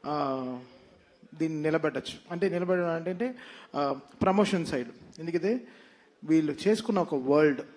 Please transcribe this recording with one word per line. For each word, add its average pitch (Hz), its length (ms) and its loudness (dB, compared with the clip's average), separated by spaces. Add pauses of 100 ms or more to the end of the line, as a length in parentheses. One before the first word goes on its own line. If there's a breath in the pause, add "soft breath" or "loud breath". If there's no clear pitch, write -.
ఆ, 139 380 -2 (960 soft breath)
దీన్ని 160 220 -2
నిలబెట్టచ్చు. 156 520 0 (180)
అంటే 175 180 0
నిలబెట్టడం 175 400 0
అంటే, 165 220 -4
అంటే, 240 240 -4 (400 loud breath)
ఆ, 139 200 -2 (260)
ప్రమోషన్ 190 440 2
సైడ్. 123 220 -4 (320)
ఎందుకంటే 175 420 -2 (640 loud breath)
వీళ్ళు 151 320 2 (120)
చేసుకున్న 214 320 2
ఒక 160 160 0
వరల్డ్ 143 460 4 (160)